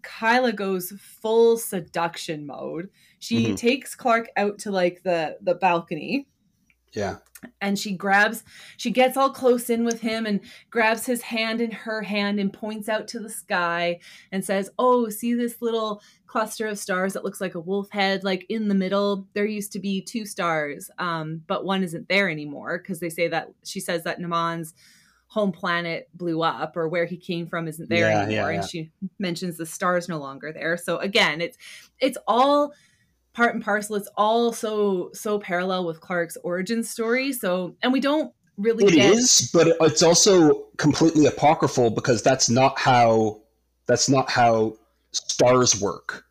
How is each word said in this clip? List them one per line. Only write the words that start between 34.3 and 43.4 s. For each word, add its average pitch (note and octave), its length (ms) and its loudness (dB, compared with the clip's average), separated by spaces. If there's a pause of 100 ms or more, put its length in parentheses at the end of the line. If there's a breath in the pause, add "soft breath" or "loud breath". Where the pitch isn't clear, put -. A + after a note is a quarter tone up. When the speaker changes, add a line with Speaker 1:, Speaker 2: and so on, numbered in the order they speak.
Speaker 1:
so, G#3 600 -2
so G#3 260 -4
parallel F#3 480 -2
with D#3+ 140 -8
Clark's E3+ 420 -4
origin F#3+ 400 -4
story. A#3 500 -2
So, F3+ 500 -4
and B3 100 2
we C4 80 2
don't C#4+ 320 0 (240)
really A3 300 2
Speaker 2:
It G3 100 8
Speaker 1:
get D#3 180 8
Speaker 2:
is, A#3+ 380 4
but E3 280 6
it's D#3 220 4
also E3 600 6 (120)
completely D#3 500 4
apocryphal C#3 640 4
because A2+ 300 0
that's C3 300 2
not C3 300 4
how, A2+ 640 4 (440)